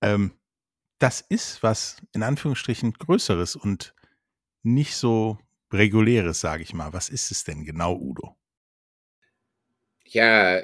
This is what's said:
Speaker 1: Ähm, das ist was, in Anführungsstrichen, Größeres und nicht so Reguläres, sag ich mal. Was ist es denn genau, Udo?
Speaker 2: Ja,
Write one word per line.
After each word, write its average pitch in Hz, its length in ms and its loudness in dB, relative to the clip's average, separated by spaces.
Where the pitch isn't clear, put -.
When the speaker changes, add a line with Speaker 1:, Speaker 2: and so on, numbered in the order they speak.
Speaker 1:
Ähm, 101 300 2
das - 240 0
ist - 400 -6
was, - 400 -2
in 110 120 -4
Anführungsstrichen, 123 720 -2
Größeres 90 640 0
und - 380 -4
nicht 131 320 0
so 110 420 0
Reguläres, 107 720 4
sag 80 180 -4
ich - 140 -12
mal. 80 180 -8
Was 85 160 -6
ist - 220 -6
es - 140 -6
denn 76 220 -10
genau, 85 300 -2
Udo? - 400 -10
Speaker 2:
Ja, 110 580 4